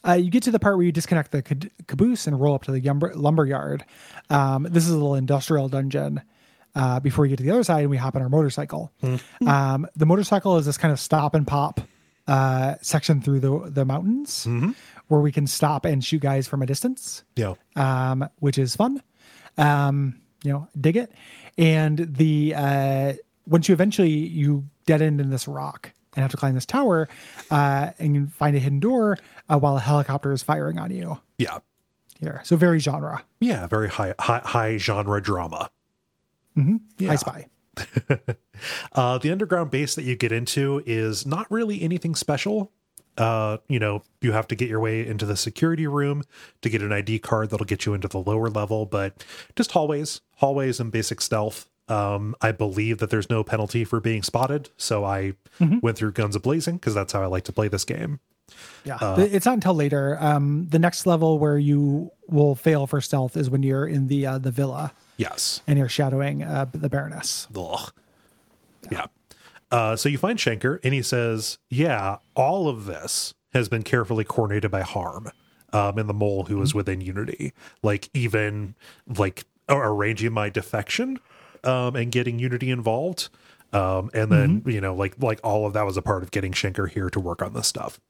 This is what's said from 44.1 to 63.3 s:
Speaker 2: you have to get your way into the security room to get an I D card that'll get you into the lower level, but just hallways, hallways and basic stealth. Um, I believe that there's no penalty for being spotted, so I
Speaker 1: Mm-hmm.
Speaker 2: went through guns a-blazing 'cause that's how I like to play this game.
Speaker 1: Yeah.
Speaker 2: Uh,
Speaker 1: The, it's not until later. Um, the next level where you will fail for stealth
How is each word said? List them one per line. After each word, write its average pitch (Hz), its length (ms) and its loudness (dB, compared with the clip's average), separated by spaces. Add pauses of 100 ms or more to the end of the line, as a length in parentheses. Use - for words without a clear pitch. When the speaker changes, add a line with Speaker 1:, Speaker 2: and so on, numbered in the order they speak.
Speaker 2:
you 113 120 2
have 110 140 0
to 117 80 -4
get 120 140 -4
your 110 100 -2
way 110 260 -2
into 107 200 -4
the 101 100 -2
security 160 520 -2
room 143 340 -2 (400)
to 117 80 -2
get 107 140 0
an 104 100 -2
I 101 80 0
D 110 160 -2
card 107 320 -2
that'll 107 160 -2
get 98 220 -4
you 104 80 0
into 101 120 -4
the 95 120 -4
lower 110 320 0
level, 107 340 -2
but 98 400 -6 (300)
just - 160 -2
hallways, 151 500 -2 (140)
hallways 135 440 0
and 117 120 -4
basic 110 300 -4
stealth. 107 460 -4 (200)
Um, 104 520 -2
I 110 120 2
believe 107 480 -2
that 107 100 -2
there's 107 220 0
no 110 120 0
penalty 110 400 -2
for 113 160 -2
being 110 220 -2
spotted, 131 560 -2
so 104 260 -2
I 98 300 -2 (260)
Speaker 1:
Mm-hmm. 175 220 4
Speaker 2:
went 113 160 0
through 107 160 -2
guns 104 220 -2
a-blazing 156 440 0
'cause 113 140 -2
that's 101 200 -2
how 98 100 0
I - 20 0
like 92 200 -2
to - 60 -12
play 107 160 0
this 98 160 -2
game. - 360 -6 (640)
Speaker 1:
Yeah. 135 160 -8
Speaker 2:
Uh, 107 140 -2
Speaker 1:
The, 202 200 4
it's 185 120 2
not 254 80 4
until 190 180 2
later. 143 480 0
Um, 147 480 2
the 160 100 4
next 170 280 2
level 160 320 4
where 147 180 4
you 143 540 2 (160)
will 147 280 4
fail 147 320 2
for 143 140 -2
stealth 131 340 -2